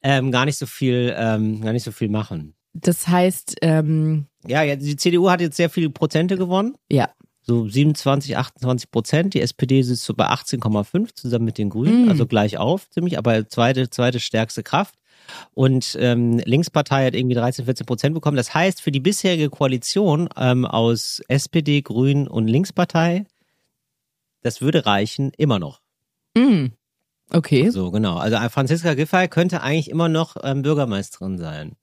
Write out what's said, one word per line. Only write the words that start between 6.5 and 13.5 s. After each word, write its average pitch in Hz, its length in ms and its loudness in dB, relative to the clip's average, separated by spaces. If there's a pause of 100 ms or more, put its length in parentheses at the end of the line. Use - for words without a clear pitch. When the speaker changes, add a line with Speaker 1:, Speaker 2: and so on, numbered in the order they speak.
Speaker 2:
Ja. 135 160 4 (340)
Speaker 1:
So 117 280 0
siebenundzwanzig, 139 680 2
achtundzwanzig 127 560 -4
Prozent. 156 420 0
Die 127 60 2
S - 140 -2
P - 120 -2
D 135 160 4
sitzt 123 220 -2
so 117 100 -6
bei 110 140 0
achtzehn - 320 -4
Komma 107 240 0
fünf 208 300 -4
zusammen 117 320 -2
mit 110 120 -4
den 104 120 -2
Grünen. 165 340 2
Speaker 2:
Mhm. 233 60 6
Speaker 1:
Also 151 160 4
gleich 107 320 0
auf, 151 320 -2
ziemlich. 175 280 -2
Aber 110 300 0
zweite, 127 420 0